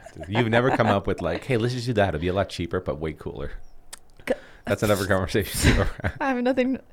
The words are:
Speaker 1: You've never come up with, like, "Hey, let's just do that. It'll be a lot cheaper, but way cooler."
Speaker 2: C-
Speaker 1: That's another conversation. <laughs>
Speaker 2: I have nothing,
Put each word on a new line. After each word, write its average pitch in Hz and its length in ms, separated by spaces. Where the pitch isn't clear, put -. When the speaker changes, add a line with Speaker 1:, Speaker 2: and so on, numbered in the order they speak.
Speaker 1:
You've 113 200
never 123 260
come 117 120
up 98 180
with, 95 160
like, 80 240
"Hey, 131 120
let's 120 180
just 120 100
do 127 80
that. 101 160
It'll 78 120
be 87 80
a 90 40
lot 95 160
cheaper, 90 300
but 71 200
way 78 140
cooler." 73 380
Speaker 2:
C- - 60
Speaker 1:
That's - 160
another 101 240
conversation. 95 800
<laughs> - 160
Speaker 2:
I 277 100
have 247 120
nothing, 254 380